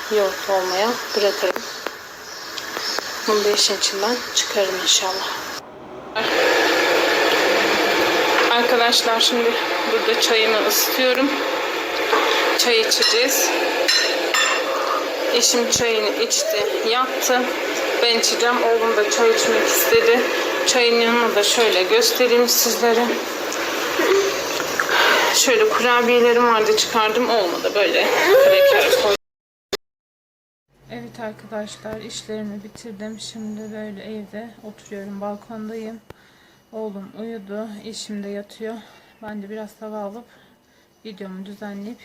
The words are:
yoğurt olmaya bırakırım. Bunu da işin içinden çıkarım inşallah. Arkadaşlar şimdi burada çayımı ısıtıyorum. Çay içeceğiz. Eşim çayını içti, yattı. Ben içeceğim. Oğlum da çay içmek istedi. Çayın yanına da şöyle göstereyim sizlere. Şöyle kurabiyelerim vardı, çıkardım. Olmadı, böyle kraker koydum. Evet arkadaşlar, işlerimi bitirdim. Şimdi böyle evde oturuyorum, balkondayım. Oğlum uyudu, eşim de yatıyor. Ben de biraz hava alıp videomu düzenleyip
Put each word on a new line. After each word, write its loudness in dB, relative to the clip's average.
yoğurt 0
olmaya 0
bırakırım. 0
Bunu 2
da 2
işin 0
içinden -2
çıkarım 0
inşallah. 0
Arkadaşlar 2
şimdi 2
burada 0
çayımı 2
ısıtıyorum. 2
Çay 2
içeceğiz. 2
Eşim 2
çayını 0
içti, 0
yattı. 0
Ben 2
içeceğim. 2
Oğlum 2
da 2
çay 4
içmek 2
istedi. 4
Çayın 4
yanına 2
da 4
şöyle 2
göstereyim 4
sizlere. 2
Şöyle 4
kurabiyelerim 4
vardı, 4
çıkardım. 2
Olmadı, 0
böyle 2
kraker 6
koydum. 2
Evet -14
arkadaşlar, -10
işlerimi -10
bitirdim. -12
Şimdi -10
böyle -10
evde -12
oturuyorum, -12
balkondayım. -10
Oğlum -10
uyudu, -10
eşim -10
de -8
yatıyor. -10
Ben -10
de -12
biraz -12
hava -10
alıp -10
videomu -12
düzenleyip -12